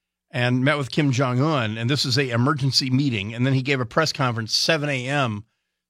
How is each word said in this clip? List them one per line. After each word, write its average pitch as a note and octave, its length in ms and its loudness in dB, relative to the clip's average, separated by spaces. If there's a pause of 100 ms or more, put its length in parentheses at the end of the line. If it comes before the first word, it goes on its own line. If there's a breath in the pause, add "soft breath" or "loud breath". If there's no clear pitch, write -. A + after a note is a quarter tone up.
(360)
and B2 300 2
met D3 140 2
with C3 100 -4
Kim D3 220 2
Jong-un, B2 640 0
and A#2 100 -2
this C#3 180 0
is B2 120 0
a C3+ 140 0
emergency C3 580 0
meeting. A#2 460 0
And B2 100 0
then C3+ 80 2
he C3 80 2
gave C3+ 180 0
a A#2+ 60 -2
press D#3 260 0
conference A#2 400 -2
seven D3 380 0
A B2+ 180 -4
M B2+ 360 -2 (460)